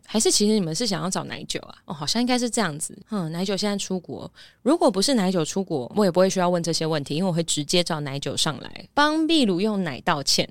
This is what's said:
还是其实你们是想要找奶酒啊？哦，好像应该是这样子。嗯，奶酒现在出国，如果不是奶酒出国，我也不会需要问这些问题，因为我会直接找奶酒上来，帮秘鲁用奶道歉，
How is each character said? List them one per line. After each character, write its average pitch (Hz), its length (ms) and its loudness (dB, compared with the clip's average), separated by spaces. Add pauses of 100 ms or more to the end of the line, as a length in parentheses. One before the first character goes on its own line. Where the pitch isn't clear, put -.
还 214 140 0
是 370 100 2
其 208 160 4
实 214 80 4
你 214 60 4
们 160 120 -2
是 240 140 -2
想 170 160 -2
要 180 80 -2
找 170 140 -4
奶 - 180 -10
酒 - 200 -6
啊？ - 120 -20 (120)
哦， - 60 -8
好 147 140 -8
像 226 160 0
应 254 40 2
该 247 120 2
是 240 100 0
这 226 120 -2
样 156 180 -2
子。 - 180 -10 (140)
嗯， 175 220 -4
奶 170 100 -4
酒 196 140 -2
现 190 100 -2
在 202 120 0
出 190 200 -4
国， - 320 -12 (300)
如 285 160 4
果 330 140 4
不 190 100 0
是 269 140 2
奶 190 180 2
酒 180 100 2
出 190 220 -2
国， 143 320 -4
我 208 80 4
也 190 60 4
不 180 100 4
会 190 80 6
需 185 100 -2
要 180 120 2
问 175 120 2
这 170 80 -2
些 160 160 0
问 156 160 0
题， 139 120 -6
因 170 100 0
为 - 20 2
我 180 60 0
会 170 120 0
直 151 200 -2
接 175 180 2
找 165 180 -2
奶 139 180 -6
酒 143 180 -6
上 - 240 -2
来， - 320 -16
帮 302 280 2
秘 311 260 4
鲁 185 120 2
用 202 240 0
奶 143 200 -4
道 156 200 0
歉， 151 280 0